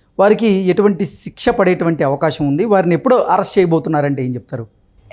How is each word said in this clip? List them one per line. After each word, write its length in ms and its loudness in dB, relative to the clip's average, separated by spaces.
వారికి 280 4
ఎటువంటి 580 2
శిక్ష 440 -6
పడేటువంటి 560 0
అవకాశం 440 -2
ఉంది, 160 0
వారిని 300 2
ఎప్పుడు 200 2
అరెస్ట్ 440 0
చేయబోతున్నారంటే 680 0
ఏం 100 -4
చెప్తారు? 320 -12